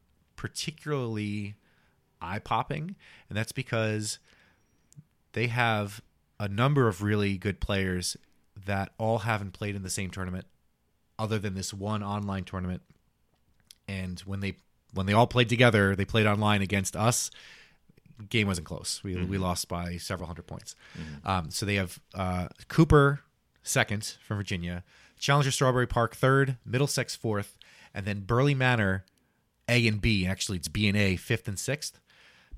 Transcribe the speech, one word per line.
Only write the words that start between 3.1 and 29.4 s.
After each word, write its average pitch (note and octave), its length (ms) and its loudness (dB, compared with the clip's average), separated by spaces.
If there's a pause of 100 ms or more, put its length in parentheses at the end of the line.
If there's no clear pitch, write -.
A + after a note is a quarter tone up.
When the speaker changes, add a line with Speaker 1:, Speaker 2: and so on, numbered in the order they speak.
Speaker 1:
And - 80 -6
that's A2+ 160 -2
because G#2+ 680 -2 (1120)
they A#2 160 -2
have A2 520 0 (380)
a G#2 100 -4
number B2 400 4
of G#2 140 0
really G#2 360 2
good F#2+ 220 -4
players F#2+ 560 -2 (500)
that G2 320 -4
all A2+ 220 0
haven't G2+ 320 -2
played G2+ 240 -6
in G2 60 -8
the F#2 80 -8
same F#2+ 200 -6
tournament F#2 360 -8 (720)
other A2 200 -2
than G2 160 -4
this F#2+ 200 -6
one G#2 280 -4
online G2+ 420 -4
tournament. F2+ 380 -6 (1080)
And F#2 320 -6
when G2 200 -6
they, G2 160 -4 (380)
when F#2+ 120 0
they G2+ 60 4
all A2+ 140 8
played A#2+ 220 2
together, G#2+ 480 6
they G2 80 0
played G#2+ 220 2
online G#2 360 2
against G2 340 -2
us. A2+ 340 0 (1000)
Game G#2+ 160 2
wasn't E2+ 200 -2
close. - 380 -8
We, F#2+ 100 -4
Speaker 2:
Mm-hmm. F2+ 160 -4
Speaker 1:
we G2 80 -2
lost F2+ 300 -2
by F2 300 -6
several F2 280 -8
hundred E2+ 200 -12
points. - 280 -14 (240)
Speaker 2:
Mm-hmm. D2+ 300 -10
Speaker 1:
Um, F2+ 220 0
so - 160 -4
they G2+ 100 2
have, F#2 240 -2 (140)
uh, F2+ 340 -2 (200)
Cooper C#3+ 520 6 (420)
second - 540 0 (100)
from G#2+ 120 -4
Virginia, F2 460 -6 (340)
Challenger C#3+ 320 4
Strawberry B2+ 360 4
Park A#2 300 0
third, C3+ 480 4
Middlesex B2+ 500 -2
fourth, G#2 440 -4 (360)
and G2 120 -6
then G2+ 140 -4
Burley B2 340 2
Manor A2+ 500 2 (640)